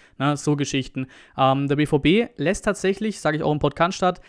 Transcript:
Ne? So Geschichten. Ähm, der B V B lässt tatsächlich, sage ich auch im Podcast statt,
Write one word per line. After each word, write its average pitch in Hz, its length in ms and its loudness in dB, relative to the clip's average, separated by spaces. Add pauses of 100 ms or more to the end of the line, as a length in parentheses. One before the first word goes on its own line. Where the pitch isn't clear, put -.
(180)
Ne? 143 180 0
So 147 180 0
Geschichten. 135 520 -4 (320)
Ähm, 135 280 4
der 139 100 0
B 147 100 2
V 151 120 2
B 196 380 2
lässt 165 300 -2
tatsächlich, 196 540 -2
sage 156 180 -2
ich 160 40 -6
auch 151 100 0
im 151 60 -2
Podcast 165 380 -2
statt, 180 320 0